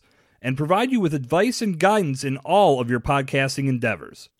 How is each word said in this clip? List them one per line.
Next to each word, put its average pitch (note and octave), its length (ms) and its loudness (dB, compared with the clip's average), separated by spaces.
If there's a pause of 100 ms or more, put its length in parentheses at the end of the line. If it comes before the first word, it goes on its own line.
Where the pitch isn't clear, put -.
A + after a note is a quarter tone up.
(400)
and C3 160 -4
provide F#3 360 0
you A#3+ 80 2
with D#3+ 120 0
advice D#3+ 480 0
and G3+ 160 -2
guidance F3+ 460 2
in C3+ 140 -4
all D#3+ 440 4
of A#2 80 -4
your B2 120 0
podcasting C3+ 680 -2
endeavors. A2+ 600 -4 (120)